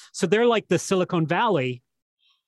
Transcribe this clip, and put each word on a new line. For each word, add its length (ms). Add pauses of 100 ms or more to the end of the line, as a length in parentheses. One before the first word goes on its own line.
(140)
So 120
they're 200
like 240
the 100
Silicon 480
Valley 560 (640)